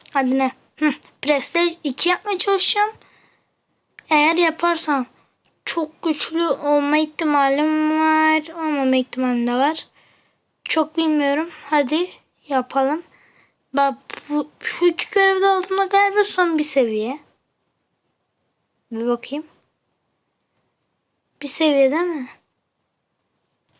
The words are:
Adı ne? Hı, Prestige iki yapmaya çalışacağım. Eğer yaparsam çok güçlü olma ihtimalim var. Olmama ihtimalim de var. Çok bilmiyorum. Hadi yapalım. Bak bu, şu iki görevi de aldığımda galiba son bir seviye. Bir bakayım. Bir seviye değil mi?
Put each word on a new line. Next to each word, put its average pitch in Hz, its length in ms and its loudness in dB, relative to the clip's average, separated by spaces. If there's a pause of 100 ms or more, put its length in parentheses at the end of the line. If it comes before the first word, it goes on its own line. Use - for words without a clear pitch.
(160)
Adı 269 240 0
ne? 262 120 0 (280)
Hı, 294 120 0 (300)
Prestige 320 640 0
iki 302 260 -2
yapmaya 370 280 -4
çalışacağım. 403 540 0 (1160)
Eğer 311 260 2
yaparsam 330 720 0 (600)
çok - 380 -6
güçlü 330 440 -2
olma 294 500 0
ihtimalim 311 1040 0
var. 311 560 0
Olmama 285 400 0
ihtimalim 254 520 -2
de 240 60 -2
var. 285 320 0 (800)
Çok - 340 -2
bilmiyorum. 302 520 0 (200)
Hadi 302 400 0 (380)
yapalım. 269 560 -2 (720)
Bak 269 220 0 (340)
bu, 294 200 -4 (100)
şu - 280 -2
iki - 280 -2
görevi 392 260 4
de 392 60 4
aldığımda 381 380 0
galiba 403 380 2
son 349 340 0
bir 302 60 0
seviye. 233 560 0 (1700)
Bir 226 160 -4
bakayım. 247 380 -4 (2000)
Bir 294 60 -6
seviye 277 440 4
değil 320 100 0
mi? 311 260 -4 (1500)